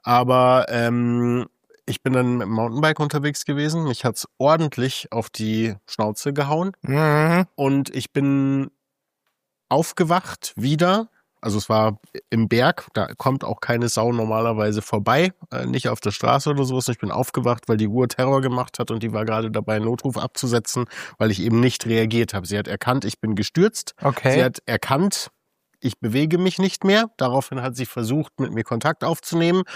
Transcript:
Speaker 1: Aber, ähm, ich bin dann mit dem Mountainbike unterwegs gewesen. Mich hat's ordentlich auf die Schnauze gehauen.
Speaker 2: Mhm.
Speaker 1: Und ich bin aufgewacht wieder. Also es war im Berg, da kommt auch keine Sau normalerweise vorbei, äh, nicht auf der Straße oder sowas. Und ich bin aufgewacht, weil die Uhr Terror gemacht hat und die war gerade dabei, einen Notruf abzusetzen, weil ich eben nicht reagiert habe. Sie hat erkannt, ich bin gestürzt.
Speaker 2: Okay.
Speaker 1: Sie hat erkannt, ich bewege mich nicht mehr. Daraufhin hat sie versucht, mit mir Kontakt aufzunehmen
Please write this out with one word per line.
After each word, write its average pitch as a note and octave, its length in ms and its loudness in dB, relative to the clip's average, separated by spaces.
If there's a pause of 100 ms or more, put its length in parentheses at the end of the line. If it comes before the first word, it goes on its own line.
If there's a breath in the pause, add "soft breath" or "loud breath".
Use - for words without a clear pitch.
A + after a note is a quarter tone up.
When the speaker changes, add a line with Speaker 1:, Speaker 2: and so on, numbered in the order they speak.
Speaker 1:
Aber, B2+ 680 6
ähm, A#2+ 800 2 (380)
ich - 160 -6
bin C3 120 0
dann B2 240 2
mit G#2 100 -4
dem G#2 60 -4
Mountainbike A#2+ 460 0
unterwegs D3 460 -2
gewesen. D3+ 380 -2
Mich C3+ 200 -4
hat's - 240 -2 (120)
ordentlich D3+ 720 0
auf A2+ 180 -4
die A2 460 -2 (100)
Schnauze A2 480 -4
gehauen. D3+ 380 -2 (100)
Speaker 2:
Mhm. D#3 640 2 (100)
Speaker 1:
Und C#3 400 0
ich - 160 -8
bin C#3 600 0 (1000)
aufgewacht E3 840 0
wieder. F3 540 2 (320)
Also G#2 160 -2
es - 120 -4
war A2 300 2 (300)
im A2+ 200 2
Berg, B2 440 2
da G#2 140 -2 (100)
kommt C3+ 280 -2
auch - 160 -6
keine A#2+ 260 0
Sau A#2 240 0
normalerweise A2 720 0
vorbei, B2 500 2 (220)
äh, B2 120 -4
nicht B2 220 -2
auf A#2 140 -4
der G#2 100 -2
Straße C3+ 380 0
oder C#3 160 0
sowas. B2+ 240 -2
Und A#2+ 60 0
ich - 40 -14
bin G2+ 120 -4
aufgewacht, A#2+ 580 -2
weil A2+ 80 2
die G#2+ 100 2
Uhr A#2+ 220 2
Terror C3+ 320 0
gemacht B2 360 -2
hat B2+ 140 -4
und A2+ 100 -4
die A2 120 -4
war A2 100 -2
gerade A2 260 -2
dabei, A2 280 -2
einen G#2+ 80 -2
Notruf B2 320 -2
abzusetzen, A#2+ 640 -2 (340 loud breath)
weil A2 140 2
ich G2 100 -2
eben A#2 200 2
nicht B2+ 240 0
reagiert A2+ 480 0
habe. F#2+ 120 -6
Sie G2+ 120 -4
hat G2+ 100 -4
erkannt, B2+ 380 -2
ich - 160 -8
bin A2 140 -2
gestürzt. - 640 0
Speaker 2:
Okay. C3 320 0
Speaker 1:
Sie C3 100 4
hat - 220 -4
erkannt, C#3 680 -2 (500)
ich B2+ 160 -2
bewege D3 400 0
mich F#3 220 0
nicht F#3+ 240 -2
mehr. G#3+ 320 4
Daraufhin C3 460 -2
hat B2 160 -6
sie B2+ 80 -4
versucht, B2+ 560 -4
mit A#2+ 100 -4
mir A2 140 -4
Kontakt C#3 400 -2
aufzunehmen E3+ 580 0 (120 loud breath)